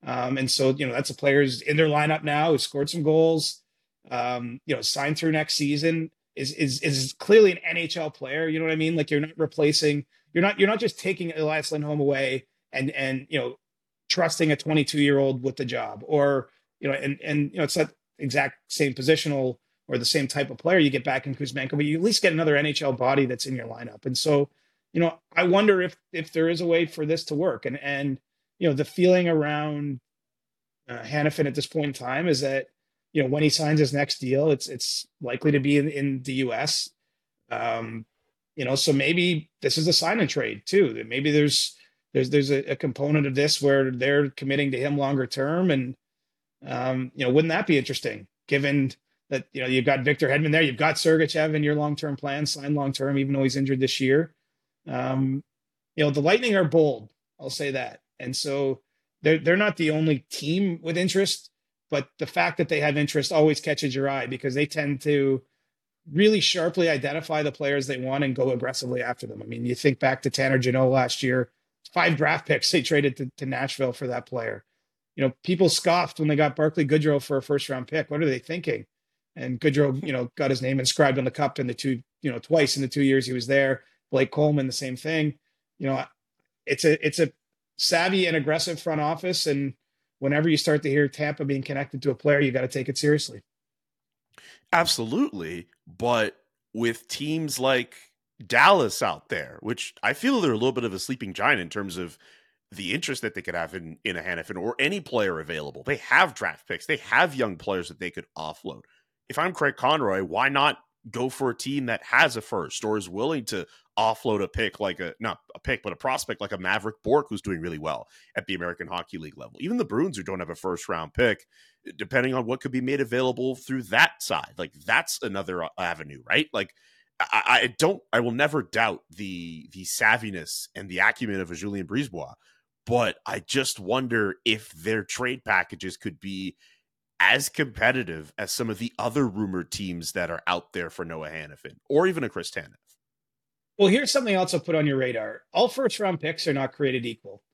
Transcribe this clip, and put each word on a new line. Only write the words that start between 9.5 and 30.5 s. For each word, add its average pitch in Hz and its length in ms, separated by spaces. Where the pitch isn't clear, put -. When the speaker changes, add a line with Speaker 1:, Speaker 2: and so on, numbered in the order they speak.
Speaker 1:
you're 170 120
not, 202 140
you're 190 120
not 214 100
just 226 200
taking 180 340
Elias 156 400
Lindholm 147 260
away 135 460
and, 131 200
and, 135 380
you 156 100
know, 123 180
trusting 165 420
a 147 40
twenty-two-year-old 139 880
with 131 140
the 135 80
job, 113 400
or, 143 440
you - 80
know, 139 60
and, 139 280
and, 147 300
you 185 60
know, 170 60
it's 143 120
not 151 160
exact 139 400
same 139 240
positional 135 640
or 127 80
the 120 80
same 139 220
type 135 220
of 127 80
player 180 200
you 151 120
get 131 140
back 135 240
in 139 80
Kuzmenko, 135 360
but 147 120
you 151 140
at 170 60
least 220 180
get 185 100
another 156 240
N 147 120
H 143 140
L 139 120
body 131 320
that's 123 220
in 131 100
your 117 100
lineup. 117 380
And 127 120
so, 143 320
you 165 80
know, 165 180
I 175 80
wonder 196 380
if, 180 160
if 165 180
there 165 160
is 170 140
a 180 40
way 170 200
for 156 200
this 160 200
to 156 100
work. 147 300
And, 135 160
and, 139 380
you 175 100
know, 143 60
the 143 100
feeling 180 420
around, 147 720